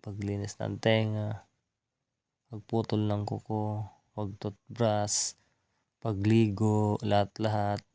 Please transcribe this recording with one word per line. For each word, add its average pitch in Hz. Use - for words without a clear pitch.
paglinis 101
ng 104
tenga, 107
pagputol 110
ng 104
kuko, 107
pagtutbrush, 104
pagligo, 107
lahat-lahat. 104